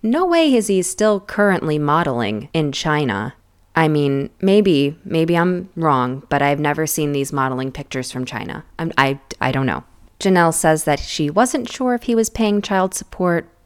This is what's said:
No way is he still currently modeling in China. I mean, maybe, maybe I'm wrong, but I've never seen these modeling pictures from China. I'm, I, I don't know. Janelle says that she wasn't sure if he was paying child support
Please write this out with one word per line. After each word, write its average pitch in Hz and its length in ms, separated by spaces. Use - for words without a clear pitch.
No 277 240
way 330 280
is 226 140
he 190 140
still 208 380
currently 190 600
modeling 135 720
in 151 180
China. 135 640
I 160 120
mean, 143 420
maybe, 190 640
maybe 165 320
I'm 180 380
wrong, 135 540
but 143 120
I've 143 180
never 147 260
seen 147 260
these 139 220
modeling 131 380
pictures 131 400
from 127 140
China. - 400
I'm, 160 200
I, 139 220
I 131 120
don't 131 140
know. - 180
Janelle 175 340
says 156 300
that 143 160
she - 300
wasn't 240 420
sure 254 220
if 240 100
he 233 120
was 226 140
paying 208 320
child 190 320
support - 540